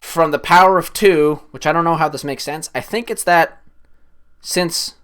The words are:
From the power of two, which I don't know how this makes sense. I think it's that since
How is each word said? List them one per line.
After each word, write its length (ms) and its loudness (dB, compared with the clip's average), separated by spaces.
From 300 -2
the 80 -4
power 400 4
of 140 -4
two, 580 2
which 160 -10
I 60 0
don't 120 0
know 120 2
how 120 0
this 160 -8
makes 200 -8
sense. 300 -10
I 60 -4
think 300 -8
it's 140 -8
that 360 2
since 640 -6